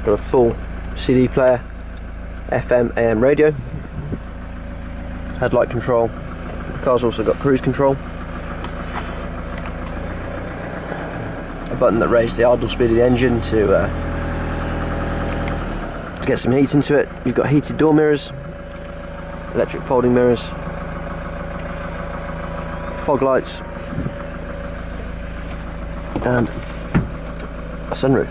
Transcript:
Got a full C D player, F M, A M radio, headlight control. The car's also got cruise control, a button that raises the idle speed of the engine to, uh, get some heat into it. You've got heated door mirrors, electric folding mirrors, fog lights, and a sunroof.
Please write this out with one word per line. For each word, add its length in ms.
Got 100
a 40
full 360
C 160
D 160
player, 340
F 240
M, 240
A 40
M 220
radio, 280
headlight 300
control. 380
The 760
car's 220
also 180
got 140
cruise 240
control, 340
a 80
button 200
that 100
raises 260
the 80
idle 240
speed 220
of 80
the 40
engine 420
to, 300
uh, 140
get 120
some 140
heat 220
into 240
it. 100
You've 100
got 120
heated 300
door 160
mirrors, 360
electric 280
folding 300
mirrors, 280
fog 160
lights, 340
and 240
a 80
sunroof. 360